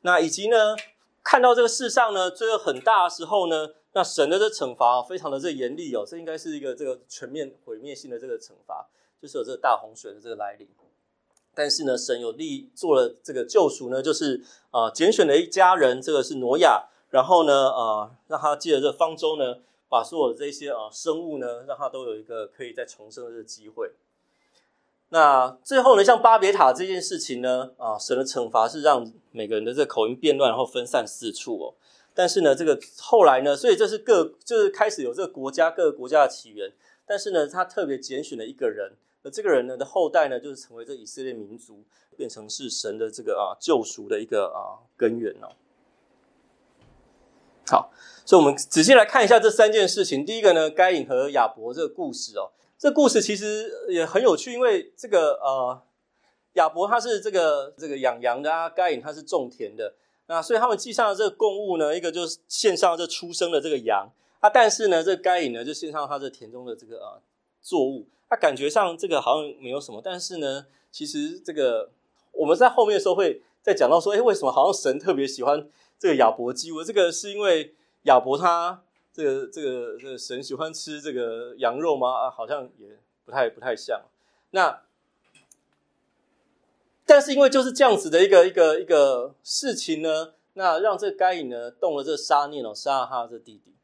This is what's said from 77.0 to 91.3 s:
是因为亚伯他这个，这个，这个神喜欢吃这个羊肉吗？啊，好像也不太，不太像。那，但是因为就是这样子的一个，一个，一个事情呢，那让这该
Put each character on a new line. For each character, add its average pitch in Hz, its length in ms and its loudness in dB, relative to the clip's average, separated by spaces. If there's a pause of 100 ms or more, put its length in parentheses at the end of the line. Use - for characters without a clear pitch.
是 202 200 -10
因 202 80 -8
为 170 340 0 (300)
亚 135 160 6
伯 131 180 -2
他 175 460 -2 (300)
这 160 100 -10
个， 135 240 -4
这 156 140 -14
个， 120 360 -8
这 131 120 -18
个 127 80 -14
神 127 260 -12
喜 131 100 -12
欢 160 200 -8
吃 151 280 -14
这 147 100 -10
个 120 460 -8
羊 127 220 -4
肉 160 160 0
吗？ 127 160 -2
啊， 127 180 -2
好 120 160 -10
像 127 320 -10
也 104 220 -20 (260)
不 - 60 -20
太， 123 180 0
不 110 100 -12
太 120 160 -6
像。 107 260 -8 (500)
那， 185 300 0 (2250)
但 285 160 10
是 285 120 -4
因 262 60 2
为 269 100 8
就 262 140 2
是 247 80 -2
这 262 120 4
样 226 140 6
子 165 120 -6
的 165 140 6
一 196 40 6
个， 185 180 8
一 185 60 -2
个， 165 280 4
一 185 60 -8
个 139 560 2
事 - 320 -6
情 156 280 -6
呢， 156 320 -4 (200)
那 180 260 0
让 196 180 0
这 202 140 -6
该 185 220 0